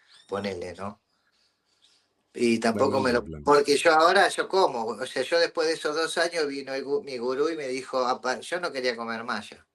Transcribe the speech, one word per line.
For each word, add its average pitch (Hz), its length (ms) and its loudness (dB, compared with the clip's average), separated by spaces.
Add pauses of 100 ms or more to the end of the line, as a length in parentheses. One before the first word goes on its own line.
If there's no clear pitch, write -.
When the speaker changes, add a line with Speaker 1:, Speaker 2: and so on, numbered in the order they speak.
(280)
Speaker 1:
ponele, 95 460 -6
¿no? 98 260 -12 (1300)
Y 117 260 2
tampoco 113 400 2
Speaker 2:
Bueno, - 0 -
Speaker 1:
me 127 120 2
lo, 117 120 2
Speaker 2:
bueno. 78 180 -12
Speaker 1:
porque 143 360 6
yo 170 140 6
ahora, 175 360 6
yo 156 180 -2
como, 131 380 2
o 113 220 -6
sea, 131 160 -4
yo 170 180 0
después 160 260 0
de 160 80 0
esos 151 220 -4
dos 160 220 -2
años 170 280 0
vino 135 280 -8
el 131 100 -6
gu-, 143 180 -2
mi 131 140 -10
gurú 131 320 -2
y 165 80 -4
me 139 120 -8
dijo, 127 380 -4
"Apa", 127 340 -2
yo 175 200 -6
no 175 100 -4
quería 127 260 -2
comer 117 280 -6
más 113 260 -6
ya. - 240 -20